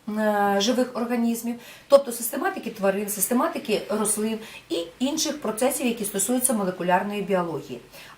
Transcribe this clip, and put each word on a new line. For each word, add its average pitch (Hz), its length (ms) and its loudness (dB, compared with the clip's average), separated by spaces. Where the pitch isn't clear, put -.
е, 208 500 2
живих 233 380 2
організмів, 233 640 -2
тобто 277 240 8
систематики 277 580 -4
тварин, 196 380 0
систематики 240 800 0
рослин 214 480 0
і 170 180 -4
інших 285 420 -2
процесів, 254 460 0
які 208 180 -2
стосуються 247 480 0
молекулярної 202 720 0
біології. 170 580 -2